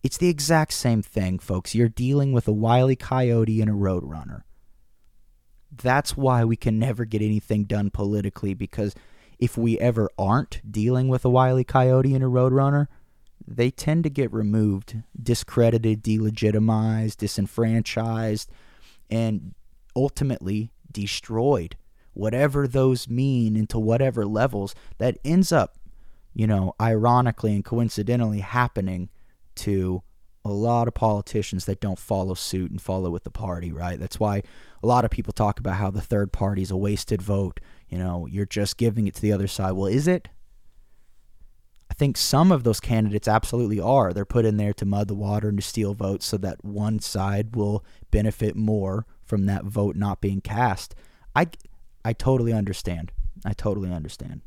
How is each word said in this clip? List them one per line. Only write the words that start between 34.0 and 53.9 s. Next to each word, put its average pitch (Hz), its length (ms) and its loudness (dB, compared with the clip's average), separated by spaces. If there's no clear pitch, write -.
why 101 220 0
a 107 40 -2
lot 120 180 4
of 110 60 0
people - 220 -4
talk 104 260 0
about 92 160 -4
how 98 160 0
the 101 100 -4
third 101 320 -2
party 98 300 -2
is 92 80 -6
a 92 60 -2
wasted 101 440 -2
vote. 98 400 -2
You 87 100 -8
know, 87 280 -4
you're 98 200 -4
just - 300 -4
giving 110 300 2
it 95 100 -4
to - 60 -8
the 104 100 4
other 101 160 0
side. 95 240 -2
Well, 95 140 -2
is 113 200 2
it? 180 220 0
I - 40 -6
think 143 220 0
some 170 360 4
of 135 100 2
those 113 180 2
candidates 110 480 0
absolutely 110 520 0
are. 107 320 4
They're 101 120 -4
put 117 200 2
in 107 120 2
there 104 180 0
to - 100 -6
mud 101 240 0
the 104 60 -4
water 104 340 -2
and 101 100 0
to 90 80 -4
steal 101 280 -2
votes 98 320 -4
so 107 120 -2
that 92 260 -6
one 104 340 -2
side 104 580 -2
will 104 280 0
benefit 107 440 0
more 107 520 -2
from 98 220 0
that 98 180 -2
vote 101 320 -2
not 98 240 -4
being 98 200 -2
cast. 104 540 -2
I, 160 120 4
I 113 80 -2
totally 120 400 2
understand. 95 600 -4
I 101 60 -2
totally 98 400 -4